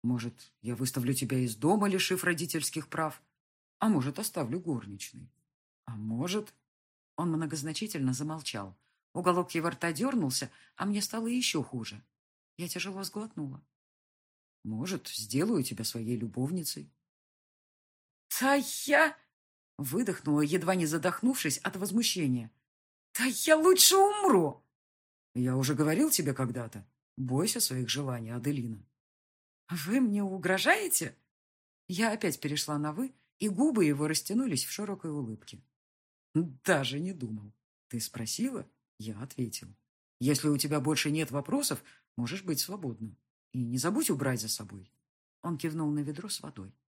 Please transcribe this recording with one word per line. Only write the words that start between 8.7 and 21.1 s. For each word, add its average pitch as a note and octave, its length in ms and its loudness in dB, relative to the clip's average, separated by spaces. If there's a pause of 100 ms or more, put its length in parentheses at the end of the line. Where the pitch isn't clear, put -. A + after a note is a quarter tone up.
Уголок F3 420 2
его E3 140 0
рта E3+ 220 -2
дёрнулся, F3+ 600 0 (240)
а - 100 -4
мне G#3 160 0
стало A3+ 240 -4
ещё A#3+ 380 0
хуже. A2 400 -8 (540)
Я F3 100 -6
тяжело F#3+ 360 -6
сглотнула. D#3 600 -8 (1040)
Может, C3 400 -4
сделаю C#3+ 560 0
тебя A2+ 220 -6
своей A#2 320 -4
любовницей. C3 760 -4 (1500)
«Да C#4 200 6 (240)
я...» D4 300 6 (640)
выдохнула, D3+ 640 0
едва F3 340 2
не F3 100 2
задохнувшись E3 720 0